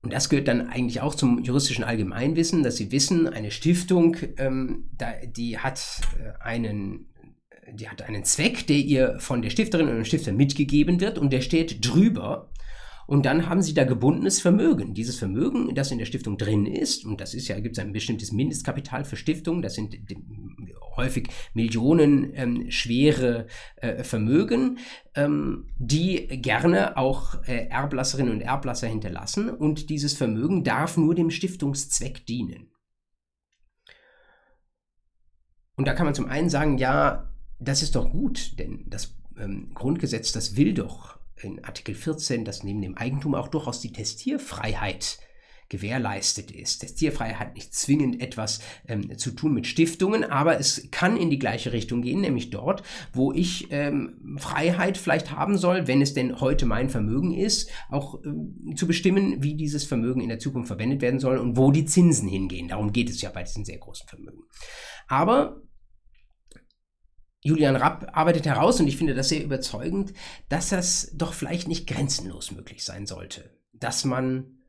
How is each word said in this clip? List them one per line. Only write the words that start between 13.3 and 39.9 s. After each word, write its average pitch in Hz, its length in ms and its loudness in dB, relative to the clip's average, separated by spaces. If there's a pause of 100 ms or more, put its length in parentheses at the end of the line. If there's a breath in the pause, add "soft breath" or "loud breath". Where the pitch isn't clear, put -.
haben 180 140 4
sie 156 100 -2
da 131 120 6
gebundenes 131 540 4
Vermögen. 196 540 4
Dieses 113 240 -4
Vermögen, 123 560 0
das 139 160 0
in 127 80 -4
der 107 80 -2
Stiftung 101 320 -4
drin 104 300 2
ist, - 380 -2
und 107 140 -6
das - 140 -10
ist - 140 -6
ja, 101 120 -4
gibt's 107 200 -4
ein 98 120 -6
bestimmtes 104 400 -4
Mindestkapital 131 720 -2
für 117 120 -8
Stiftungen, 170 480 -2
das - 100 -6
sind 107 200 -6
d-, 101 220 -12 (800)
häufig 127 340 -2 (260 loud breath)
Millionen, 131 800 4
ähm, 120 340 -2
schwere, 120 800 2 (300 loud breath)
äh, - 260 -4
Vermögen, 208 720 2 (380 loud breath)
ähm, 147 640 0
die 160 480 2
gerne 135 720 2
auch, - 500 2
äh, 117 220 -2
Erblasserinnen 135 640 0
und 104 100 -2
Erblasser 127 440 -2
hinterlassen. 107 640 -4
Und 151 400 -2
dieses 147 240 -2
Vermögen 131 500 0
darf 123 320 0
nur 165 200 6
dem 165 160 4
Stiftungszweck - 960 -4
dienen. - 420 -6 (3000 soft breath)
Und 139 120 0
da 131 80 2
kann 175 100 4
man 143 80 2
zum 135 140 -2
einen 151 240 0
sagen, 147 260 4
ja, 143 560 2 (240)
das 135 240 0
ist - 140 2
doch - 160 4
gut, - 480 0
denn - 280 -6
das, - 300 -8 (220)
ähm, 101 340 -6
Grundgesetz, 127 580 -2